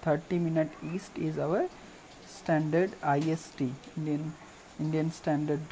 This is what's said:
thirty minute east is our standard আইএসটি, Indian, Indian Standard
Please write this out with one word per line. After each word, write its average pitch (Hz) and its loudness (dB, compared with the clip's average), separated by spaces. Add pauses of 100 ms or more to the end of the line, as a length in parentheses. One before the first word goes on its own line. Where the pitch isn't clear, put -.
thirty 160 2 (100)
minute 160 2 (200)
east 196 -6 (140)
is 156 -2 (120)
our 185 2 (760)
standard 160 4 (220)
আইএসটি, 151 0 (280)
Indian, 151 0 (600)
Indian 156 2 (100)
Standard 151 0